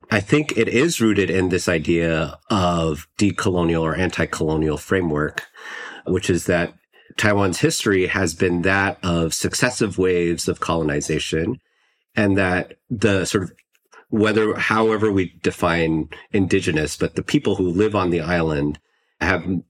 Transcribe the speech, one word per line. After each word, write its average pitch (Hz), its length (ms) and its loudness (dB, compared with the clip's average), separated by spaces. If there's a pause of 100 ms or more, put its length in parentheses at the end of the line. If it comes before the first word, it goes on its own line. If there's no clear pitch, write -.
(120)
I 107 80 2
think 147 360 0
it 110 120 2
is 147 340 0
rooted 101 300 2
in 92 180 2
this 90 180 0
idea 82 720 0 (140)
of 85 560 0 (100)
decolonial 87 640 2
or 80 140 -2
anti-colonial 78 840 -2
framework, 78 680 -2 (580)
which 90 240 -2
is 87 160 0
that 87 300 0 (420)
Taiwan's 101 420 2
history 101 460 2
has 87 300 -2
been 87 260 0
that 95 420 0
of 85 300 0
successive 110 640 -2
waves 87 500 0
of 90 120 -4
colonization, 80 1000 -2 (560)
and 98 220 2
that 90 380 -2 (140)
the 98 360 0
sort 95 200 -2
of, 85 80 -12 (560)
whether, 107 460 2
however 110 560 2
we 98 300 0
define 80 640 0 (240)
indigenous, 92 640 0
but - 200 -2
the - 80 -4
people 107 320 0
who 92 120 0
live 101 280 2
on 90 160 0
the 85 100 0
island 78 580 -2 (420)
have 87 220 -2 (260)